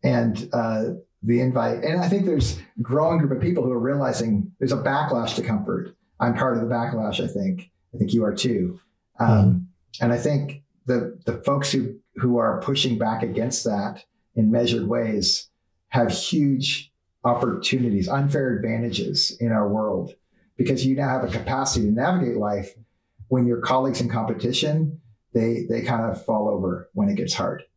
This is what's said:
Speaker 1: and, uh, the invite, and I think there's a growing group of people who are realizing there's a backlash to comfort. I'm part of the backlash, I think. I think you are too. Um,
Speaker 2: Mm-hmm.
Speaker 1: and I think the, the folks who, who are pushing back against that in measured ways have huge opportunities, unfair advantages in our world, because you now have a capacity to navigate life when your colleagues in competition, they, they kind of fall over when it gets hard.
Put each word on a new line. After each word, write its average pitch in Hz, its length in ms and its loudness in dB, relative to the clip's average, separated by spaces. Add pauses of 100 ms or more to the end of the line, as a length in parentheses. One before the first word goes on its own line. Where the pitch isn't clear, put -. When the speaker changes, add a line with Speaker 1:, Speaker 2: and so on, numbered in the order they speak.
Speaker 1:
and, 117 500 2
uh, 113 300 0 (400)
the 117 180 2
invite, 123 420 0
and 165 180 0
I 180 60 0
think 190 180 2
there's 143 320 0 (200)
a 117 40 -4
growing 151 380 2
group 139 120 2
of 127 100 -2
people 170 220 0
who 127 80 0
are 120 80 0
realizing 117 800 0
there's 131 120 0
a 135 60 0
backlash 120 580 -2
to - 60 -4
comfort. - 540 -4 (240)
I'm 120 160 2
part 127 200 0
of 110 60 0
the 117 80 -2
backlash, 117 540 -2
I - 40 -4
think. - 440 -4 (220)
I - 40 -14
think 101 160 0
you 113 120 4
are 101 100 0
too. 92 440 -2 (400)
Um, 117 100 4
Speaker 2:
Mm-hmm. - 760 2
Speaker 1:
and 120 100 2
I 120 40 0
think - 460 -2 (220)
the, 120 400 -2
the - 180 -4
folks 139 280 0
who, 120 240 -2 (220)
who 120 200 2
are 110 240 0
pushing 131 380 0
back 110 240 0
against 113 400 -2
that 104 400 -2 (320)
in 110 160 4
measured 117 360 2
ways 110 600 -2 (400)
have 123 220 2
huge - 800 0 (320)
opportunities, 120 840 0
unfair 135 480 0
advantages 113 840 -2
in 117 120 2
our 107 160 2
world, 101 460 -2 (440)
because 131 280 2
you 135 100 4
now 135 140 0
have 127 140 0
a - 80 -4
capacity 113 560 -2
to 104 40 2
navigate 127 460 2
life 101 360 -4 (560)
when 127 180 4
your 120 140 0
colleagues 131 380 2
in 120 100 0
competition, 120 920 0 (320)
they, 117 360 2
they 117 120 0
kind 117 280 -2
of - 140 -8
fall 107 260 0
over 92 440 -4
when 101 160 2
it 98 60 0
gets - 180 -2
hard. - 300 -4 (140)